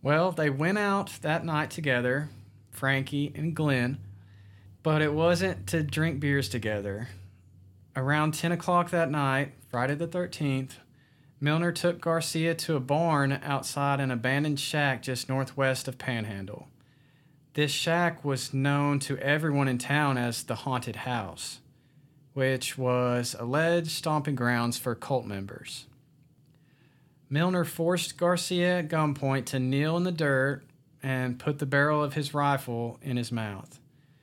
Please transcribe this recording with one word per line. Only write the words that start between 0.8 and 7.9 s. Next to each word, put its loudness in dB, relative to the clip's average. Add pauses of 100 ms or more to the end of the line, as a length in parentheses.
that -2
night -2
together, 0 (420)
Frankie -2
and -4
Glenn, 2 (840)
but 2
it 2
wasn't 2
to 0
drink 0
beers 2
together. -4 (880)